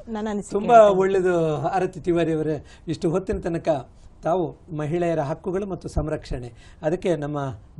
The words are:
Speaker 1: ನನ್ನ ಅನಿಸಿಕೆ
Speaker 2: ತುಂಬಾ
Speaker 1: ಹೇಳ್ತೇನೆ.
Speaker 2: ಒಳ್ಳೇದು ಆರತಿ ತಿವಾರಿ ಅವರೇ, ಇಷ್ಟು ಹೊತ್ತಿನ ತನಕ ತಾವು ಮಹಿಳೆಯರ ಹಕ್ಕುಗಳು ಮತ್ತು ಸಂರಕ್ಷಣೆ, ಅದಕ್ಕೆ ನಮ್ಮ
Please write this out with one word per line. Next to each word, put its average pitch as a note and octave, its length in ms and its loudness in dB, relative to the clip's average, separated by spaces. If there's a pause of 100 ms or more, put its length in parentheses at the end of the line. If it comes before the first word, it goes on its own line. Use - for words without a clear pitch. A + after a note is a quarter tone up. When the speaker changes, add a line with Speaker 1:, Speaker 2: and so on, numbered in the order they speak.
Speaker 1:
ನನ್ನ A3 220 -8
ಅನಿಸಿಕೆ G3+ 220 -6
Speaker 2:
ತುಂಬಾ A3 240 4
Speaker 1:
ಹೇಳ್ತೇನೆ. G#3 240 10
Speaker 2:
ಒಳ್ಳೇದು F3 680 2
ಆರತಿ F#3 320 -2
ತಿವಾರಿ E3 340 0
ಅವರೇ, D#3 320 -4 (220)
ಇಷ್ಟು E3 220 -2
ಹೊತ್ತಿನ F#3+ 280 -2
ತನಕ E3 520 -2 (340)
ತಾವು D#3+ 320 -2 (220)
ಮಹಿಳೆಯರ E3 420 -2
ಹಕ್ಕುಗಳು E3 460 -4
ಮತ್ತು F3 220 -10
ಸಂರಕ್ಷಣೆ, D3 640 -6 (280)
ಅದಕ್ಕೆ F3 340 0
ನಮ್ಮ C#3+ 420 -6 (220)